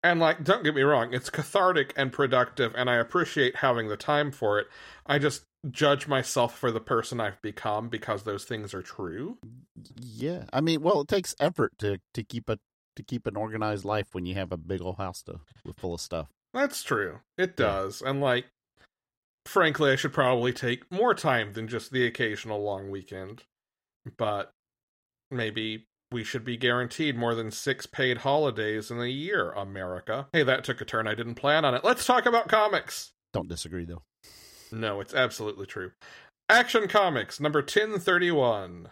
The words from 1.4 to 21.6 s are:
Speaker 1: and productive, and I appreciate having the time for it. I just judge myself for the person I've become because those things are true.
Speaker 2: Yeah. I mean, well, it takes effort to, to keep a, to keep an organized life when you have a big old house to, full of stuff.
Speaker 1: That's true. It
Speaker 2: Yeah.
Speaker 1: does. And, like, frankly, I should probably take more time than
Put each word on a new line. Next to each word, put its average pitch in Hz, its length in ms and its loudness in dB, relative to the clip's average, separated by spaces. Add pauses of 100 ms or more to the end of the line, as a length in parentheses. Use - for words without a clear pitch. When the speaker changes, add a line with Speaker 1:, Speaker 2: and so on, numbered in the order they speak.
Speaker 1:
and 135 160 0
productive, 123 640 2
and 123 140 2
I 123 60 4
appreciate 131 600 2
having 117 320 2
the 104 80 -4
time 147 360 0
for 104 260 0
it. 104 80 -2 (400)
I 143 120 2
just 139 260 0 (260)
judge 143 360 2
myself 131 520 0
for 123 120 2
the 113 80 -2
person 117 420 -2
I've 101 200 -4
become 107 480 -4
because 107 360 -6
those 101 200 -6
things 107 300 -8
are 92 80 -8
true. 107 560 -10 (600)
Speaker 2:
Yeah. 123 540 -8
I 131 80 2
mean, 160 220 2
well, 185 180 4
it 226 80 -6
takes 196 320 0
effort 147 380 2
to, 101 220 -2 (120)
to 113 100 -6
keep 117 280 -8
a, 107 80 -2 (380)
to 113 60 -14
keep 120 240 -6
an 101 80 -4
organized 107 520 -4
life 104 260 -2
when 92 140 -4
you 90 80 -4
have 92 180 -4
a 87 60 -6
big 87 240 -6
old 90 160 -6
house 92 240 -8
to, 85 180 -14 (380)
full 87 160 -4
of 85 80 -8
stuff. 80 260 -6 (240)
Speaker 1:
That's 277 300 -2
true. 101 380 -2 (180)
It - 180 0
Speaker 2:
Yeah. 131 80 2
Speaker 1:
does. 98 380 -2
And, 139 180 -2
like, 123 240 2 (1000)
frankly, 156 440 4
I 131 60 4
should 135 160 -2
probably 127 400 2
take 123 400 -4
more 214 220 2
time 113 400 0
than 110 120 -6